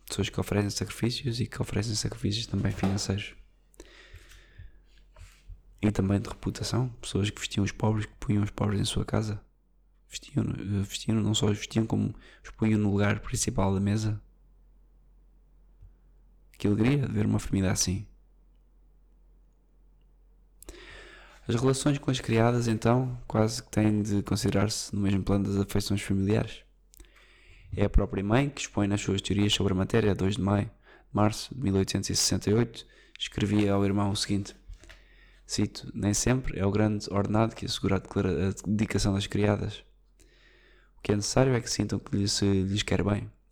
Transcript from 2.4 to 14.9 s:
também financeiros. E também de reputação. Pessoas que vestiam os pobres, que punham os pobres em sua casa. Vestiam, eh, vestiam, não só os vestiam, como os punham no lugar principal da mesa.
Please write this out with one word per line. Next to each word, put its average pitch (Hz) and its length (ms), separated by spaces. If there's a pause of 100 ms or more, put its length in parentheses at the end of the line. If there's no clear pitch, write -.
também 98 260
financeiros. 98 640 (2500)
E 104 100
também 98 280
de - 100
reputação. - 600 (120)
Pessoas 98 300
que - 80
vestiam - 240
os 95 80
pobres, 107 340
que - 140
punham 104 240
os 104 80
pobres 104 280
em - 60
sua - 180
casa. 107 380 (680)
Vestiam, - 340
eh, 101 380
vestiam, 107 400
não 107 140
só 110 100
os 104 140
vestiam, - 260
como 107 300 (280)
os - 60
punham 110 300
no 104 120
lugar 104 280
principal 107 540
da 95 60
mesa. 107 400 (2500)